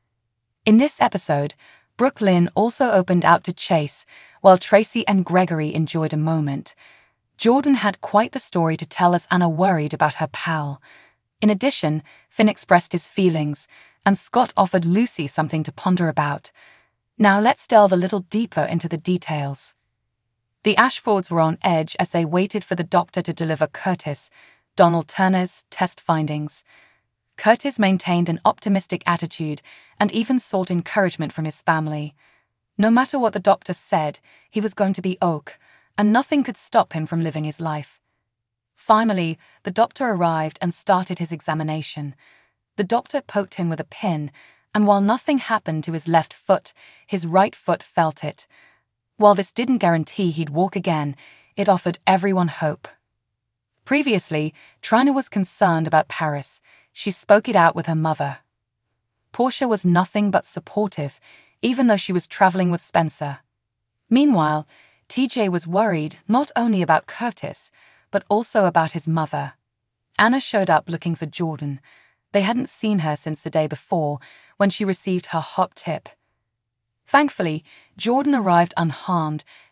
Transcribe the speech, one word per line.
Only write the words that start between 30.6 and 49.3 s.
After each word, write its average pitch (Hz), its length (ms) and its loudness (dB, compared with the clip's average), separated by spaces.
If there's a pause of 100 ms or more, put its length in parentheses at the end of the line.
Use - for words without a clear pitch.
encouragement 170 640 -2
from 156 120 -6
his - 160 -8
family. 151 520 -2 (640)
No 214 140 4
matter 262 260 2
what 233 160 0
the 214 60 -6
doctor 185 340 0
said, 151 460 -2 (320)
he 214 100 -2
was 208 120 -4
going 196 200 0
to 185 80 -8
be 180 200 -2
oak, 165 360 -2 (400)
and 208 140 4
nothing 269 320 2
could 233 140 -8
stop - 360 0
him 160 120 -4
from 165 180 -2
living 156 200 -4
his 151 180 -8
life. 151 400 -8 (720)
Finally, 202 640 0 (260)
the 202 80 -6
doctor 233 380 -2
arrived 165 520 -2
and 175 120 -2
started 185 460 -2
his 165 120 -6
examination. 156 840 -6 (600)
The 208 80 -2
doctor 240 380 -2
poked - 340 -6
him 175 140 -2
with 160 100 -4
a 156 60 -10
pin, 156 460 -6 (440)
and 208 120 4
while 202 140 4
nothing 247 360 0
happened 170 460 -4
to 165 100 -6
his 160 140 -8
left 165 260 0
foot, - 400 -2 (320)
his 170 220 -6
right 190 280 2
foot - 280 -4
felt 160 400 -2
it. - 240 -12 (720)
While 208 180 6